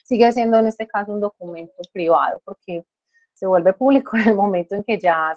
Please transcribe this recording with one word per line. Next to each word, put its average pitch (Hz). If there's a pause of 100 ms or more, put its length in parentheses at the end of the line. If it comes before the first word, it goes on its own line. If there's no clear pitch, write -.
sigue 233
siendo 226
en 226
este 220
caso 208
un 208
documento 170 (100)
privado, 165
porque 175 (480)
se -
vuelve 185
público 254
<laughs> -
en 220
el 220
momento 196
en 208
que 220
ya 160